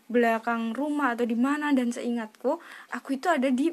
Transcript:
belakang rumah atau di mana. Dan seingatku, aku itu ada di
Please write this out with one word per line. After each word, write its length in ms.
belakang 720
rumah 420
atau 80
di 80
mana. 400
Dan 160
seingatku, 720
aku 260
itu 80
ada 240
di 220